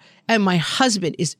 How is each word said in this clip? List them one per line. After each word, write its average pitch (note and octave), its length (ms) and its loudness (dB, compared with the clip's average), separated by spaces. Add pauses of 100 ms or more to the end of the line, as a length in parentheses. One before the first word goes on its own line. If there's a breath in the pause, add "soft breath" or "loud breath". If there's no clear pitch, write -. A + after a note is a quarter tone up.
(280 soft breath)
and A3+ 140 2
my F#3 140 2
husband F#3 640 0
is - 220 -4